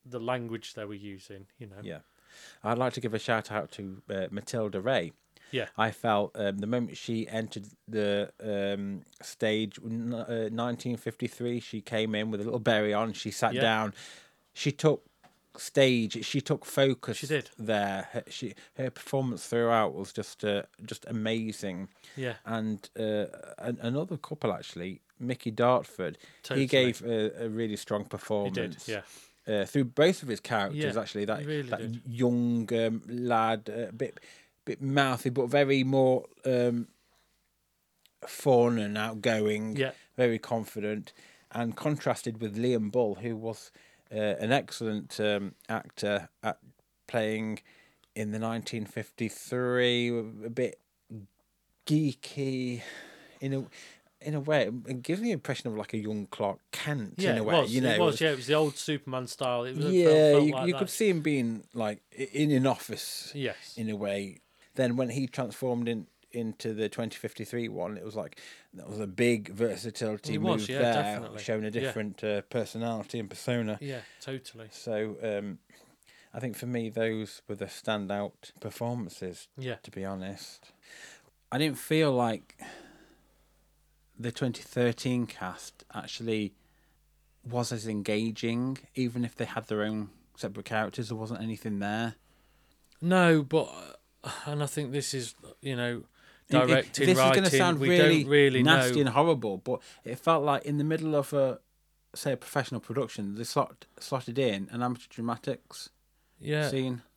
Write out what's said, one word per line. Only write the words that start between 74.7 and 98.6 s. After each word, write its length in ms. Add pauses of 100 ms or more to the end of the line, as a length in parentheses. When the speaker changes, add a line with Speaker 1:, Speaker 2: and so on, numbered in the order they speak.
Speaker 2:
So, 520
um, 360 (720)
I 60
think 180
for 100
me, 220
those 600
were 80
the 100
standout 920
performances, 880 (100)
Speaker 1:
Yeah. 240
Speaker 2:
to 80
be 140
honest. 640 (800)
I 80
didn't 200
feel 340
like 440 (1600)
the 140
twenty 320
thirteen 640
cast 560 (100)
actually 640 (880)
was 280
as 160
engaging, 920 (160)
even 300
if 100
they 120
had 200
their 160
own 280 (260)
separate 300
characters, 420
there 100
wasn't 240
anything 380
there. 340 (880)
Speaker 1:
No, 400
but, 260 (540)
uh, 80 (160)
and 160
I 40
think 260
this 220
is, 200 (280)
you 120
know, 300 (460)
Speaker 2:
It, 60
it, 100
Speaker 1:
directing, 400
Speaker 2:
this 120
Speaker 1:
writing, 260
Speaker 2:
is 60
gonna 80
sound 220
Speaker 1:
we 80
Speaker 2:
really 340
Speaker 1:
don't 80
really 320